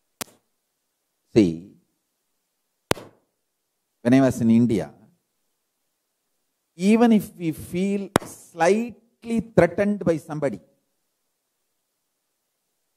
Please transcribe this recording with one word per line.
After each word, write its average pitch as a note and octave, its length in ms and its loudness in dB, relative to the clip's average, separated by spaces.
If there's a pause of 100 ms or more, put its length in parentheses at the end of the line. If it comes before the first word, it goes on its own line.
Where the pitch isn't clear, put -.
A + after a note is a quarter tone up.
(1300)
See, F#2+ 400 2 (2250)
when A#2+ 120 0
I C3+ 80 4
was B2+ 200 0
in A#2 80 0
India, A2+ 420 0 (1800)
even A3 360 4
if - 240 0
we E3+ 160 -6
feel F#3+ 580 -6 (160)
slightly A3+ 1120 -4 (160)
threatened F#3+ 480 0
by E3+ 140 0
somebody, C#3+ 420 -6 (2250)